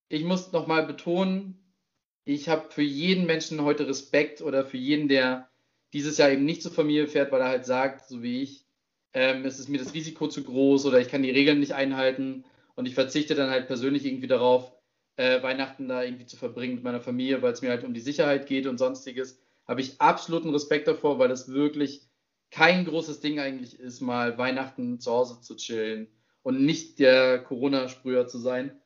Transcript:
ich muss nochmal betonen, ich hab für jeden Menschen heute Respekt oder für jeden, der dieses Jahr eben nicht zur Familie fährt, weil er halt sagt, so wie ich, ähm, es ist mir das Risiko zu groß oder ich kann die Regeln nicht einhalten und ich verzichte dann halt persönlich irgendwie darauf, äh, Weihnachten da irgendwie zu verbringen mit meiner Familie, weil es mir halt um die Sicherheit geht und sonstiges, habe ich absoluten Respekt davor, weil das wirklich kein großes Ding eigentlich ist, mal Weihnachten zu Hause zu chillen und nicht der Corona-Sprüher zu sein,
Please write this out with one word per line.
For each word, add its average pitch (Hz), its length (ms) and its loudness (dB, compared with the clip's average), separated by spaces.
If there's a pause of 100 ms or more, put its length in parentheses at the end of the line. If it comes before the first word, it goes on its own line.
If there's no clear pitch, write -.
ich 156 140 -4
muss 180 280 -2
nochmal 156 340 0
betonen, 190 760 -4 (640)
ich 143 260 -4
hab 156 240 0
für 151 80 -4
jeden 170 440 0
Menschen 160 360 -2
heute 147 260 0
Respekt 143 540 -2
oder 135 240 0
für 135 120 -10
jeden, 147 300 0
der 127 420 2 (440)
dieses 147 240 -4
Jahr 143 140 8
eben 139 140 2
nicht 165 160 -2
zur - 100 -8
Familie 151 360 2
fährt, 143 240 0
weil 131 100 2
er 127 80 2
halt 127 160 -2
sagt, 131 420 -2
so 120 160 -12
wie 123 180 -4
ich, - 240 -12 (480)
ähm, 131 320 0
es - 140 -6
ist - 100 -14
mir 143 80 -2
das 127 160 -6
Risiko 156 340 -6
zu 143 160 -8
groß 139 420 4
oder 127 140 8
ich 123 80 2
kann 139 160 0
die 127 80 0
Regeln 143 280 6
nicht 143 140 0
einhalten 135 720 -2 (300)
und 127 120 -6
ich 127 80 -8
verzichte 147 400 0
dann 135 140 0
halt 127 180 0
persönlich 135 380 -2
irgendwie 131 220 -4
darauf, 127 460 4 (440)
äh, 127 240 2
Weihnachten 131 460 -6
da 127 160 -2
irgendwie 123 220 -8
zu - 120 -20
verbringen 123 380 -6
mit 120 80 -10
meiner 120 180 -4
Familie, 127 400 -2
weil 120 120 2
es - 80 -8
mir 127 80 -2
halt 120 140 -2
um 123 100 -8
die 117 60 -6
Sicherheit 143 480 0
geht 135 200 -2
und 120 100 -4
sonstiges, 131 600 -4 (280)
habe 123 140 -4
ich - 180 -8
absoluten 165 520 2
Respekt 147 360 0
davor, 151 320 0
weil 127 100 6
das 127 220 -6
wirklich 147 560 -2 (440)
kein 175 340 4
großes 151 360 -4
Ding 147 180 -4
eigentlich 135 400 -8
ist, 123 220 -14
mal 120 360 -2
Weihnachten 127 640 -4
zu 120 120 -4
Hause 120 300 0
zu - 140 -16
chillen 110 520 -6 (360)
und 131 200 0
nicht - 360 -2
der 131 400 8
Corona-Sprüher 127 880 -2
zu 127 100 -12
sein, 127 480 -4